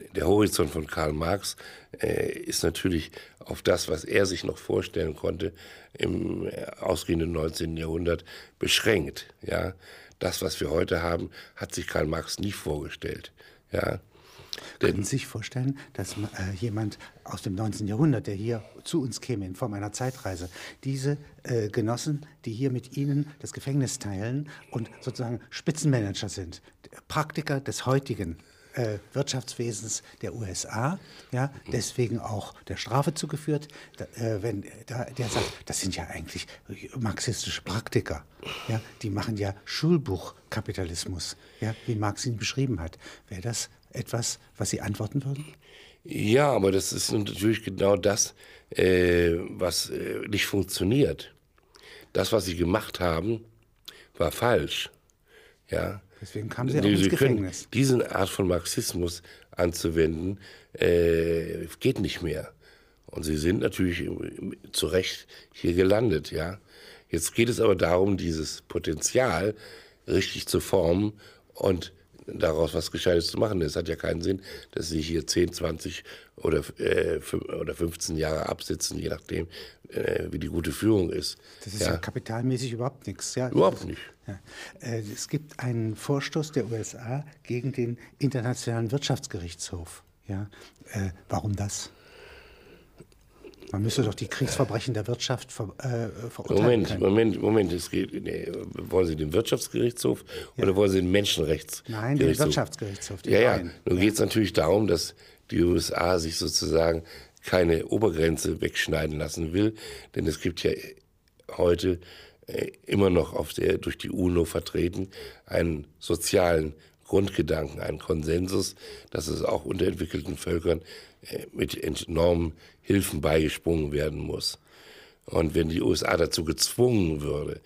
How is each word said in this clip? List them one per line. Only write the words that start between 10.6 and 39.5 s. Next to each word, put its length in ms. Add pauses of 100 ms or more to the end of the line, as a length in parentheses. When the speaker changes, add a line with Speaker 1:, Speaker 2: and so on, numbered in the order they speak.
Speaker 1:
wir 80
heute 320
haben, 300 (240)
hat 180
sich 140
Karl 180
Marx 320
nie 140
vorgestellt. 800 (400)
Ja? 280 (800)
Speaker 2:
Können 160
Speaker 1:
Denn 80
Speaker 2:
Sie 80
sich 160
vorstellen, 520 (140)
dass 240
ma-, 200
äh, 180
jemand 420 (260)
aus 200
dem 120
neunzehnten 320
Jahrhundert, 400
der 60
hier 280 (220)
zu 180
uns 200
käme 240
in 100
Form 180
einer 200
Zeitreise, 560 (340)
diese, 340 (260)
äh, 260
Genossen, 560 (180)
die 80
hier 180
mit 280
Ihnen 420
das 140
Gefängnis 460
teilen 500 (220)
und 180 (100)
sozusagen 400 (100)
Spitzenmanager 760
sind, 340 (460)
Praktiker 540
des 240
heutigen, 520 (360)
äh, 240 (160)
Wirtschaftswesens 920 (180)
der 140
U 80
S 220
A, 340 (320)
ja, 220 (180)
deswegen 480
auch 340 (100)
der 140
Strafe 360
zugeführt, 560 (280)
da, 80 (160)
äh, 220
wenn, 220 (220)
da, 180
der 240
sagt, 220 (160)
das 120
sind 160
ja 120
eigentlich 400 (500)
marxistische 640
Praktiker, 640 (420)
ja, 140 (220)
die 60
machen 280
ja 260